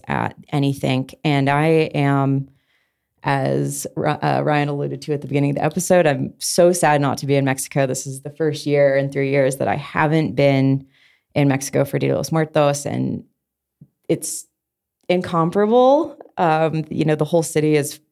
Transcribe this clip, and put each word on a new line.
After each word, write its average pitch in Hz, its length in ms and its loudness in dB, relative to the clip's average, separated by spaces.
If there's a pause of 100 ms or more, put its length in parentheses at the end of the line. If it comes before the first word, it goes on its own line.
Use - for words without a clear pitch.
at - 280 -4 (160)
Anythink. 139 640 -2 (100)
And 139 260 2
I 147 160 2 (300)
am, 139 540 0 (760)
as 139 720 -2
Ry-, 156 200 -2
uh, 143 260 -2
Ryan 147 280 0
alluded 143 340 -6
to 151 100 -4
at 143 80 -4
the 127 60 -14
beginning 143 240 0
of 139 40 -2
the - 80 -4
episode, 175 420 2
I'm 135 340 -2
so 175 340 4
sad 151 260 2
not 139 200 0
to 147 60 -10
be 139 100 2
in 139 100 2
Mexico. 135 400 -2
This 127 200 -6
is 135 160 -10
the 143 100 -14
first 151 340 -4
year 143 320 4
in 139 140 -2
three 139 180 -2
years 135 280 2
that 127 120 -4
I 98 60 0
haven't 151 600 0
been 135 500 2 (480)
in 143 140 2
Mexico 139 380 0
for 143 120 -6
Dia 135 120 -2
de 135 80 0
los - 140 -4
Muertos. 151 540 0
And 127 380 -4 (880)
it's - 360 -4 (640)
incomparable. 208 1080 2 (200)
Um, 160 520 0
you - 160 -2
know, 151 100 2
the 151 100 -2
whole 165 180 2
city 151 320 0
is, - 240 -2 (120)